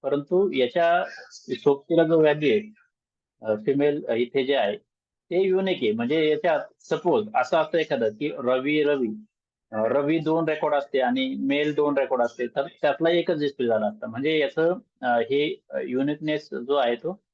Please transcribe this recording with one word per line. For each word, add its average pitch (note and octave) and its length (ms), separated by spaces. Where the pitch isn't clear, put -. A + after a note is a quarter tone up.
परंतु D3 500
याच्या E3+ 520
सोबतीला D#3 500
जो D#3+ 160
व्हॅल्यू D3+ 300
आहे, A2 220
अ, A2 120
फिमेल, C#3+ 400
अ, - 60
इथे B2 340
जे C#3 100
आहे G#2 200
ते F3+ 120
युनिक F#3+ 340
आहे. A2 160
म्हणजे D3+ 380
याच्यात D3+ 300
सपोज C#3+ 520
असं C3 220
असतं D#3 220
एखादं C3 300
की C#3 300
रवी, C3 440
रवी, C#3+ 260
अ, A2+ 40
रवी C#3 420
दोन D#3+ 300
रेकॉर्ड D3+ 260
असते C#3 260
आणि C3 380
मेल C#3+ 360
दोन D3 240
रेकॉर्ड B2+ 240
असते, A#2+ 240
तर C#3 160
त्यातला D3+ 280
एकच E3+ 300
डिस्प्ले C#3 260
झाला A2 200
असता. G#2+ 200
म्हणजे C#3 320
याचं, D#3+ 360
अ, C3 40
हे, B2 640
अ, C#3 80
युनिकनेस D3 720
जो C3 220
आहे A#2+ 220
तो E3+ 260